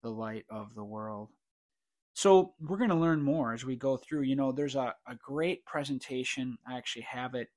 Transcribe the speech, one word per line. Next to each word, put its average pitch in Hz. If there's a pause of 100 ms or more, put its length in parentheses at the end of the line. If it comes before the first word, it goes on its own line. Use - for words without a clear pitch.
the 120
light 110
of 107
the 107
world. 107 (840)
So 190
we're 160
gonna 202
learn 165
more 139
as 117
we 131
go 131
through. 147
You 135
know, 135
there's 139
a, 127 (120)
a 123
great 156
presentation 127 (100)
I 127
actually 117
have 123
it 117